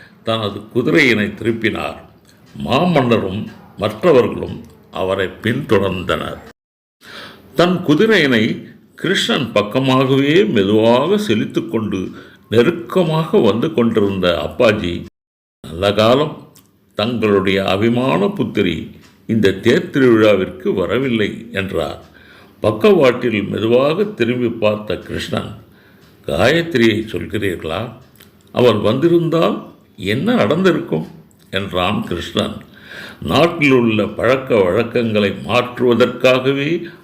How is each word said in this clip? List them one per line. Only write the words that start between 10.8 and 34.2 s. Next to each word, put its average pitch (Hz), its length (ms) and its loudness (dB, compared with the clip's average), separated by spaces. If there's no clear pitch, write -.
செலுத்திக் 147 520 -2
கொண்டு 104 400 -4
நெருக்கமாக 160 880 0
வந்து 120 360 0
கொண்டிருந்த 101 540 0
அப்பாஜி, 90 640 -2
"நல்ல 92 260 -2
காலம், 123 600 0
தங்களுடைய 101 720 0
அபிமான 120 640 0
புத்திரி 104 600 -4
இந்த 101 260 2
தேர் 131 380 0
திருவிழாவிற்கு 110 840 2
வரவில்லை" 107 800 -2
என்றார். 92 520 -6
பக்கவாட்டில் 117 840 2
மெதுவாக 123 560 0
திரும்பி 120 440 -2
பார்த்த 104 500 -4
கிருஷ்ணன், - 520 -8
"காயத்ரியை 113 800 2
சொல்கிறீர்களா? 90 840 -6
அவர் 117 240 4
வந்திருந்தால் 165 960 0
என்ன 131 380 -2
நடந்திருக்கும்?" 160 720 0
என்றான் 95 540 -2
கிருஷ்ணன். - 520 -6
"நாட்டில் 147 480 2
உள்ள 110 360 4
பழக்க 127 500 0